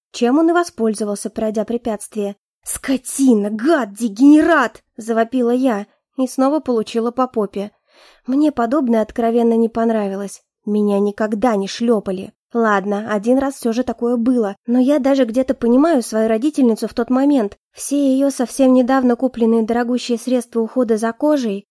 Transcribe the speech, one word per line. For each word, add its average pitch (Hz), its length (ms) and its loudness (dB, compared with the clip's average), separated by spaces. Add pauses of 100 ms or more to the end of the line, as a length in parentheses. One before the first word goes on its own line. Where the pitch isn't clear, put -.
(120)
чем 247 280 0
он 330 100 4
и 339 40 2
воспользовался, 220 760 -2
пройдя 220 360 -4
препятствие. 214 720 -8 (260)
"Скотина, 254 880 0
гад, 226 440 -2
дегенерат!" 277 880 4 (120)
завопила 226 560 0
я 247 340 0 (320)
и 262 100 -2
снова 277 340 0
получила 233 500 -4
по 254 160 -2
попе. 208 440 -6 (540)
Мне 285 260 2
подобное 233 500 0
откровенно 233 540 0
не 226 140 2
понравилось. 208 720 -4 (240)
Меня 208 340 0
никогда 214 560 -2
не 196 120 -4
шлепали. 202 640 -2 (200)
Ладно, 208 580 0
один 220 280 2
раз 269 160 -4
все 233 180 -4
же 247 100 -2
такое 233 320 -4
было, 226 400 0 (120)
но 240 120 2
я 285 200 2
даже 269 260 2
где-то 240 300 -2
понимаю 254 480 2
свою 220 260 -2
родительницу 226 580 0
в - 60 -10
тот - 160 -4
момент. 254 480 2 (140)
Все - 260 -6
ее 277 320 2
совсем 262 440 2
недавно 254 420 2
купленные 226 480 0
дорогущие 240 560 -2
средства 240 420 -4
ухода 226 360 0
за 226 160 -4
кожей 247 580 -2